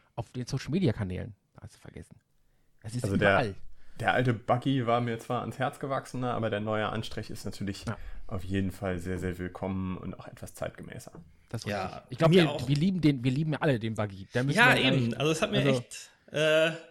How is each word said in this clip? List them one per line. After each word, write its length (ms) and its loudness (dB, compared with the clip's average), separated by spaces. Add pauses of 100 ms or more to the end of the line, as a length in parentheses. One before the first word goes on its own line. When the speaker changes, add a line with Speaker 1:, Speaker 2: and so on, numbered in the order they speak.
(140)
Speaker 1:
auf 160 -6
den 160 -8
Social-Media-Kanälen. 880 -2 (260)
Hast 140 -16
du 60 -20
vergessen. 360 -18 (680)
Es 120 -10
ist 100 -4
Speaker 2:
Also 140 2
der, 140 6
Speaker 1:
überall. 220 2 (460)
Speaker 2:
der 140 2
alte 180 4
Buggy 540 0
war 160 2
mir 160 -4
zwar 240 -4
ans 160 -8
Herz 200 -4
gewachsen, 420 -6
ne, 120 -2
aber 160 -2
der 120 -2
neue 280 0
Anstrich 400 -6
ist 160 -10
natürlich 400 -6
Speaker 1:
Ja. 140 -4 (300)
Speaker 2:
auf 160 -4
jeden 260 0
Fall 280 -4
sehr, 200 -4
sehr 200 -2
willkommen 600 -4
und 200 -10
auch 80 -16
etwas 280 -16
zeitgemäßer. 580 -10 (380)
Speaker 1:
Das 140 -8
ist 60 -8
Speaker 3:
Ja, 160 -4
Speaker 1:
richtig. 240 -12
Ich 80 -8
glaub, 120 6
Speaker 3:
mir 140 10
Speaker 1:
wir, 60 4
Speaker 3:
auch. 180 -4
Speaker 1:
wir 80 2
lieben 240 2
den, 240 4
wir 60 2
lieben 220 0
ja 80 0
alle 180 4
den 160 -4
Buggy. 380 -4
Da 100 2
müssen 160 0
Speaker 3:
Ja, 160 8
Speaker 1:
wir 80 2
gar 100 4
Speaker 3:
eben. 140 4
Speaker 1:
nicht, 120 0
Speaker 3:
Also 140 2
es 100 -2
hat 100 0
mir 120 2
Speaker 1:
also 60 6 (100)
Speaker 3:
echt, 300 -12 (220)
äh, 400 4 (180)